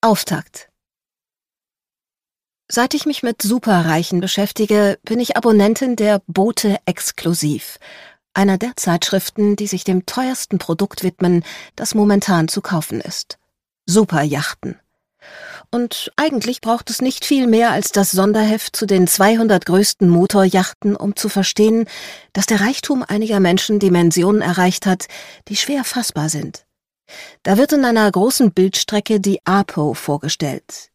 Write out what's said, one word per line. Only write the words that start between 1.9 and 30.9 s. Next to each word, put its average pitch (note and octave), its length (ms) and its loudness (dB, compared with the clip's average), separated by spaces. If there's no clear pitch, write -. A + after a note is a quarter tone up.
Seit B3 260 0
ich D4 120 -2
mich D4 160 -4
mit A#3 180 -4
Superreichen F3+ 800 0
beschäftige, G#3 840 0
bin A#3 160 -2
ich - 160 -2
Abonnentin A3+ 580 2
der G#3+ 320 0
Bote G3 580 0
Exklusiv, - 960 -4
einer G3 240 2
der B3 180 -6
Zeitschriften, G3 800 0
die G3+ 140 -6
sich F#3 160 -6
dem F#3 200 0
teuersten B3+ 540 -4
Produkt - 460 -4
widmen, F3 400 0
das - 180 -6
momentan G3+ 540 2
zu - 120 -4
kaufen D#3 400 -4
ist. - 380 -12
Superjachten. D3+ 960 0
Und - 460 -6
eigentlich B3+ 440 -2
braucht A#3 300 -2
es A3 100 -6
nicht B3+ 240 -2
viel C4+ 220 2
mehr A#3 240 4
als F3 220 -2
das G3 180 2
Sonderheft G#3+ 640 2
zu - 120 -4
den F#3+ 200 4
zweihundert G#3 580 4
größten F#3+ 440 2
Motorjachten, F#3+ 880 2
um G3+ 180 -4
zu - 140 -6
verstehen, G#3+ 600 2
dass F#3+ 140 -2
der G#3+ 140 2
Reichtum B3+ 440 -2
einiger G#3+ 340 -2
Menschen F#3+ 400 2
Dimensionen F3+ 640 4
erreicht F3+ 440 0
hat, F#3 200 0
die G#3 80 -6
schwer C#4 280 -2
fassbar - 440 -4
sind. D3 380 -8
Da G3 120 2
wird C#4+ 160 4
in C#4+ 120 2
einer A3+ 260 4
großen G#3 420 2
Bildstrecke G#3 680 0
die G3 240 0
Apo E3+ 500 0
vorgestellt - 1000 -6